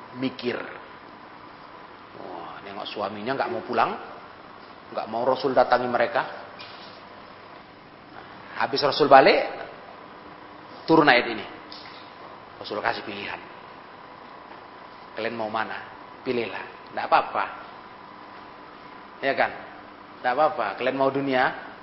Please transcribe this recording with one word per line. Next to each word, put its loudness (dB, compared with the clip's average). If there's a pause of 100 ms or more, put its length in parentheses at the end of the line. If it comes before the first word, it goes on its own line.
(200)
mikir. -2 (1600)
Wah, -10
nengok -10
suaminya -2
nggak 0
mau -4
pulang, 2 (960)
nggak -4
mau 0
Rasul 4
datangi 8
mereka. 2 (2250)
Habis 2
Rasul 4
balik, 12 (1400)
turun 10
ayat 10
ini. -6 (1120)
Rasul -6
kasih 2
pilihan. -6 (1800)
"Kalian -2
mau -4
mana? -2 (480)
Pilihlah. -4
Nggak -2
apa-apa. 4 (1800)
Ya 2
kan? 4 (680)
Nggak 2
apa-apa. 4 (140)
Kalian 2
mau 4
dunia? 2 (140)